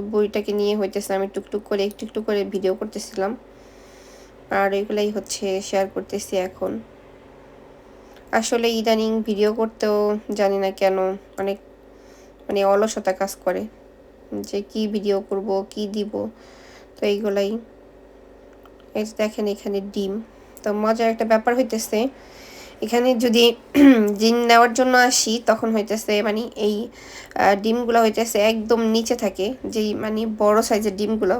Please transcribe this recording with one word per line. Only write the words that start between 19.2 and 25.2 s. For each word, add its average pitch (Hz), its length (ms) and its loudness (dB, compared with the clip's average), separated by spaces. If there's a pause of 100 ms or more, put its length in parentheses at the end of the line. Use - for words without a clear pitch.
এখানে 202 300 -4 (140)
ডিম, 196 200 -4 (480)
তো - 140 -6
মজার 226 360 2
একটা 226 220 -2
ব্যাপার 220 240 4
হইতেছে 220 420 0 (840)
এখানে 240 260 2 (160)
যদি 233 200 6 (380)
<clears throat> 214 380 8
ডিম 226 160 4 (100)
নেওয়ার 233 280 8
জন্য 254 200 2 (140)
আসি 247 240 0 (140)